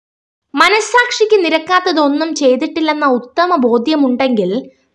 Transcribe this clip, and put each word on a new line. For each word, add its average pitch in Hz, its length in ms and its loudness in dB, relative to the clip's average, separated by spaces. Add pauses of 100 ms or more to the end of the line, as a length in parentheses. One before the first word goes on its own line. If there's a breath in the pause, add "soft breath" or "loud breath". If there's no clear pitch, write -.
(560)
മനസ്സാക്ഷിക്ക് 427 920 0
നിരക്കാത്തതൊന്നും 320 880 0
ചെയ്തിട്ടില്ലെന്ന 302 720 0
ഉത്തമ 262 500 0
ബോധ്യമുണ്ടെങ്കിൽ 247 1120 0 (260 loud breath)